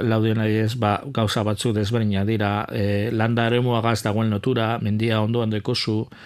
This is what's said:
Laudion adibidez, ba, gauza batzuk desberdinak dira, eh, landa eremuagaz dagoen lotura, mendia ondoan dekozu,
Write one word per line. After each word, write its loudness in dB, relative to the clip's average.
Laudion 2
adibidez, 0
ba, 2
gauza 0
batzuk -2
desberdinak 0
dira, 0
eh, 0
landa 2
eremuagaz 2
dagoen 0
lotura, 0
mendia 0
ondoan 0
dekozu, -2